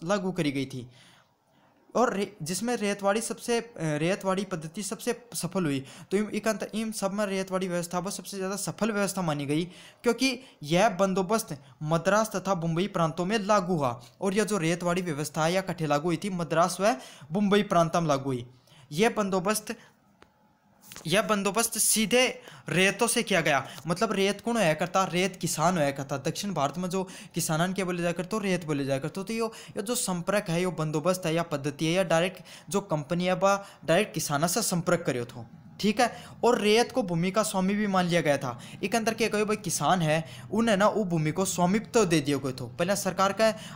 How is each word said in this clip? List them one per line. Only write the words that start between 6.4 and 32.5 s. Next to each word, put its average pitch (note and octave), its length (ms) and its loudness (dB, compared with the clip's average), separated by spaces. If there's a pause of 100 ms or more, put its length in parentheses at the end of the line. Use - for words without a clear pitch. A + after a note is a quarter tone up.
अंत-, G#3 260 -4
इन A3 180 -4
सब G3 200 -2
में G#3 140 -2
रेतवाड़ी F#3+ 420 -2
व्यवस्था F3 300 -4
वो F3+ 120 -4
सबसे - 260 -10
ज़्यादा F#3+ 200 -4
सफल G3+ 360 -2
व्यवस्था G3 300 0
मानी D3 240 -2
गई, D3+ 180 0 (380)
क्योंकि A#3+ 380 0 (220)
यह F3 260 4
बंदोबस्त F#3+ 680 0 (260)
मद्रास F#3 540 2
तथा F#3+ 180 -2
मुंबई E3 320 0
प्रांतों E3 380 0
में G#3+ 140 0
लागू F#3+ 360 2
हुआ। C3 280 -2 (180)
और F#3+ 140 0
यह G#3+ 100 4
जो G3+ 140 0
रेतवाड़ी F3 440 0
व्यवस्था D#3 420 -2
है, E3 80 4
यह F#3 80 2
कठे F3 260 -4
लागू D3 180 2
हुई E3+ 120 0
थी, G3 140 -4
मद्रास E3+ 500 2
व A3 160 2 (360)
मुंबई G#3 300 4
प्रांत F3 340 2
में E3+ 120 2
लागू C3+ 160 2
हुई। B2+ 260 -4 (420)
यह G#3 180 4
बंदोबस्त, G#3 640 -2 (1300)
यह F#3 160 2
बंदोबस्त G3+ 560 0
सीधे A3 640 2 (260)
रेतों F#3+ 380 4
से A3+ 160 2
किया F#3+ 180 2
गया, D3 280 2 (180)
मतलब F#3 260 0
रेत G3+ 280 2
कौन A#3 160 -2
होया E3+ 180 4
करता? F3+ 300 0
रेत F3+ 320 0
किसान E3+ 400 0
होया C#3+ 140 2
करता। C#3 280 -4
दक्षिण E3 360 -4
भारत C#3 240 0
में F3+ 120 -4
जो F#3 180 -2 (260)
किसानन E3+ 380 0
के F#3+ 120 -2
बोले F3+ 180 -2
जाया F3 100 0
करते, F3+ 260 -4
रेत F#3 260 0
बोले D3 200 -2
जाया C3+ 140 0
करते। D#3+ 260 -6
तो A3+ 80 -6
यो, A3+ 200 -2 (240)
यो G#3 60 -4
जो A#3 120 -4
संपर्क F#3+ 560 0
है, E3 120 2
यो F#3 80 0
बंदोबस्त D#3 560 0
है D#3+ 80 0
या E3+ 80 2
पद्धति D3 440 -4
है, D#3+ 60 2
या F#3+ 120 2
डायरेक्ट E3+ 380 2 (280)